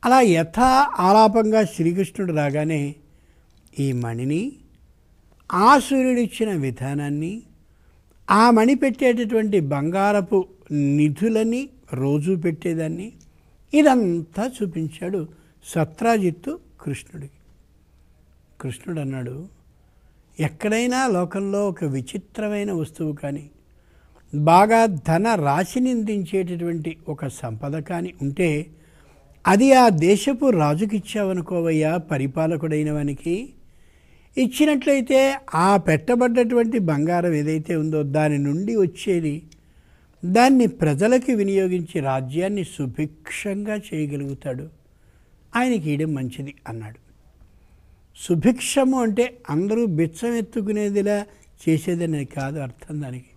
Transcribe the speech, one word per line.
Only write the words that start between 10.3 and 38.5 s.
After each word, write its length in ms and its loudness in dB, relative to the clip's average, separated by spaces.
నిధులని 960 0
రోజూ 420 0
పెట్టేదాన్ని, 760 -6
ఇదంతా 760 2
చూపించాడు 680 -6
సత్రాజిత్తు 920 -2
కృష్ణుడికి. 540 -12
కృష్ణుడు 400 -10
అన్నాడు, 480 -10
"ఎక్కడైనా 680 -2
లోకంలో 600 -2
ఒక 160 -6
విచిత్రమైన 880 -6
వస్తువు 400 -6
కానీ, 380 -10
బాగా 520 6
ధన 480 0
రాశిని 560 0
అందించేటటువంటి 1040 -4
ఒక 180 -8
సంపద 560 -8
కానీ 400 -8
ఉంటే, 440 -2
అది 260 6
ఆ 160 8
దేశపు 600 2
రాజుకిచ్చావనుకోవయ్యా, 1500 0
పరిపాలకుడైన 960 -4
వానికి. 580 -6
ఇచ్చినట్లయితే 1000 2
ఆ 220 4
పెట్టబడ్డటువంటి 1000 2
బంగారం 540 0
ఏదైతే 440 -2
ఉందో 260 -2
దాని 360 0
నుండి 380 -2